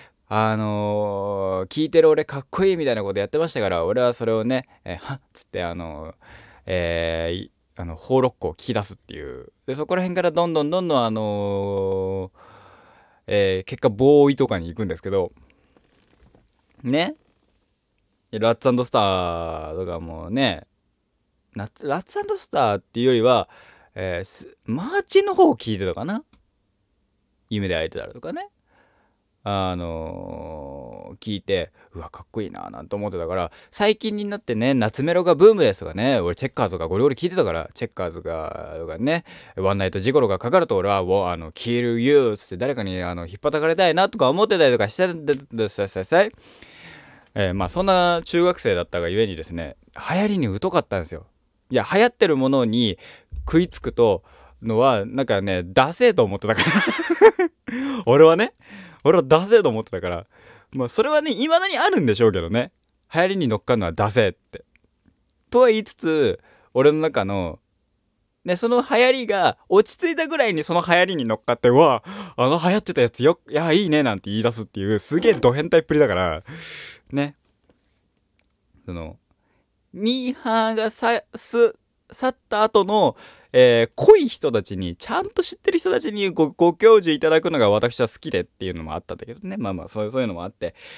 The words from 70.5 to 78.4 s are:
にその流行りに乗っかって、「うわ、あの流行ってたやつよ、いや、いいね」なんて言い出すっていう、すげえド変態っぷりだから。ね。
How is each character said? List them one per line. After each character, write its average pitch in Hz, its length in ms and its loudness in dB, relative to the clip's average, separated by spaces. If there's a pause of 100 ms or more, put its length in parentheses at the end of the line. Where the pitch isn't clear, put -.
に 151 100 -2
そ 175 80 -6
の 170 140 2
流 170 80 4
行 180 120 6
り 190 100 -4
に 135 80 -4
乗 110 120 0
っ - 60 -14
か 120 120 0
っ - 60 -8
て、 123 100 4
「う 123 40 4
わ、 135 280 6 (340)
あ 120 100 2
の 156 160 2
流 175 80 2
行 196 80 2
っ - 40 -4
て - 120 -8
た 131 80 2
や 117 80 2
つ - 120 -8
よ、 160 180 4 (100)
い 127 40 -12
や、 160 180 0
い 196 140 2
い 160 40 -2
ね」 151 140 2
な 113 100 0
ん 95 60 -8
て 101 100 -10
言 107 100 -2
い - 20 -2
出 110 100 2
す 110 100 -10
っ 101 40 -10
て - 140 -12
い 101 140 0
う、 104 40 0
す 151 200 -2
げ 226 120 2
え 208 40 4
ド 123 180 2
変 151 180 -4
態 165 100 6
っ - 20 -10
ぷ 160 120 -4
り 151 60 4
だ 139 80 6
か 95 60 0
ら。 85 280 0 (720)
ね。 143 240 -4 (1500)